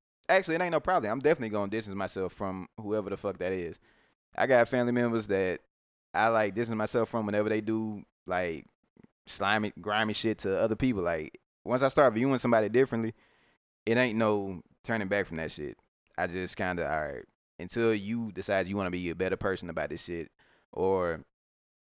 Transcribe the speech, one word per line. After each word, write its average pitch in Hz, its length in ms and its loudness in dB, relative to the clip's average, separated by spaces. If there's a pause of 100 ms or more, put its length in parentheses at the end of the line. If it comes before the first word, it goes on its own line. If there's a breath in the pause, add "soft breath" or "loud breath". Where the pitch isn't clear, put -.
(300)
actually, 180 260 4
it 165 60 0
ain't 175 120 0
no 156 60 2
probably. 156 300 0
I'm 127 120 -2
definitely 139 280 2
gonna 101 220 -2
distance 107 240 -4
myself 95 380 -4
from 95 360 -6 (100)
whoever 104 300 -2
the 98 80 -4
fuck 98 220 -4
that 90 120 -2
is. 90 280 -4 (580 soft breath)
I - 80 2
got 123 240 6
family 123 220 2
members 117 380 2
that 92 320 2 (520)
I, 107 140 4
like, 110 260 2
distance 113 240 -2
myself 110 320 0
from 113 160 -2
whenever 104 240 2
they 110 120 2
do, 107 420 -2 (240)
like, 90 400 -2 (600)
slimy, 104 520 0
grimy 107 340 0
shit 107 260 -2
to 95 200 0
other 104 160 2
people. 110 280 0
Like, 82 360 -4 (240)
once 123 200 -2
I 139 60 4
start 127 260 4
viewing 131 240 2
somebody 113 280 4
differently, 113 460 2 (720 soft breath)
it 113 100 2
ain't 120 220 2
no 104 460 0 (200)
turning 110 240 -2
back 98 200 0
from 82 100 -8
that 80 140 -6
shit. 71 260 -10 (400)
I 90 80 0
just 90 320 -6
kinda, 87 340 -2
all 78 80 0 (140)
right, 60 120 -12 (340)
until 113 340 0
you 107 380 -4
decide 95 360 0
you 98 80 -2
wanna 98 140 0
be 90 220 -2
a 78 40 -6
better 92 200 -2
person 92 340 -4
about 78 220 -4
this 80 120 -8
shit, 85 280 -8 (400 soft breath)
or 90 480 0 (640)